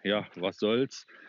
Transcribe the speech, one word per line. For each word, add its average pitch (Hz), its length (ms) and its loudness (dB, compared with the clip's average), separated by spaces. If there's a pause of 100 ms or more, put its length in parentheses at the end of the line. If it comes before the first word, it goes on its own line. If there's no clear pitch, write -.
ja, 101 320 0
was 90 220 -4
soll's? 117 500 0 (220)